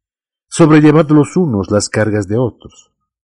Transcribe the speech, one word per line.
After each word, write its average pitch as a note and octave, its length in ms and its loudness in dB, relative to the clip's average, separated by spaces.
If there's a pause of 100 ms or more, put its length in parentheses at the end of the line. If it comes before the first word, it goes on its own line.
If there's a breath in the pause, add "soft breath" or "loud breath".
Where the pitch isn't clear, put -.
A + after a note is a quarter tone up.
(480)
"Sobrellevad D3+ 640 2
los D3 260 0
unos A#2+ 340 -2
las G#2 200 -2
cargas G#2 380 -4
de G#2+ 100 -4
otros, - 560 -10 (380)